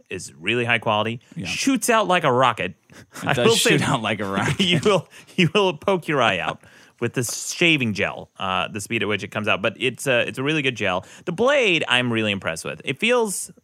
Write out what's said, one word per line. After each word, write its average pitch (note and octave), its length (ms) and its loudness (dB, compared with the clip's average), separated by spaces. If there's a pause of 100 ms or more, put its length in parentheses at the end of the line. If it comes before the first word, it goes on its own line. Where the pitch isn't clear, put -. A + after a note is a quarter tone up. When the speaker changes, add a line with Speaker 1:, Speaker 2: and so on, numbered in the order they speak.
(100)
Speaker 1:
is F#2 240 -12
really A2+ 320 -2
high A#2+ 120 2
quality. A2 420 -2 (140)
Speaker 2:
Yeah. - 120 -8
Speaker 1:
Shoots - 420 0
out A3 180 4
like F3+ 180 2
a C3+ 80 4
rocket. A#2 420 2 (160)
<laughs> - 0 - (320)
Speaker 2:
It E3 60 -2
Speaker 1:
I D3 40 4
Speaker 2:
does D#3 140 2
Speaker 1:
will A3+ 100 6
say A#3 140 2
Speaker 2:
shoot F#3+ 180 4
out A#2+ 140 0
like G#2+ 180 -2
a G#2 40 -4
Speaker 1:
<laughs> G2 60 -4
Speaker 2:
rocket. G2+ 300 0
Speaker 1:
you F3 240 2
will, G3 240 2 (280)
you E3+ 180 4
will F#3+ 240 2
poke F#3+ 300 -2
your D3 120 2
eye G2+ 180 2
out D#2+ 220 -6 (400)
with A#2+ 140 -2
the C3 100 0
shaving C#3 720 0
gel, E2 340 -4 (100)
uh, F#2 300 -2
the G#2 140 -8
speed A2+ 200 -4
at G2 60 -2
which G2+ 160 -2
it G2 40 -8
comes G#2+ 200 -4
out. F#2+ 140 0
But A2+ 160 0
it's A#2+ 280 -4
a, A#2+ 220 2
it's A2 100 -10
a C3 40 -4
really D#3 180 -2
good C3 160 -2
gel. F#2+ 300 -2 (180)
The F3+ 80 -6
blade, A3 560 2
I'm B2 240 2
really A2 200 0
impressed F2+ 340 -6
with. D2 180 -8
It - 140 -6
feels A3+ 520 -2 (140)